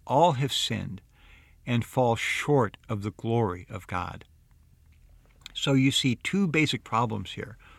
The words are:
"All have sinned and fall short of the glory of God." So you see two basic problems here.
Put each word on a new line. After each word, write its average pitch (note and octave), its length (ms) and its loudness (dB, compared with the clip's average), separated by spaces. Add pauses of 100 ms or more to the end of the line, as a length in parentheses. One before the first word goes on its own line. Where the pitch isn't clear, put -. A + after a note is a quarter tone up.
"All D#3 260 4
have C3 180 -2
sinned F#2+ 500 -4 (680)
and A#2+ 160 0
fall A#2+ 320 2
short - 600 0 (120)
of G#2 140 -4
the G#2 80 -4
glory A2+ 580 -2
of - 180 -14
God." - 380 -8 (1300)
So - 200 -2
you C3+ 180 6
see B2+ 240 2
two G3 320 0
basic D3 360 0
problems A2 500 -2
here. - 240 -12 (220)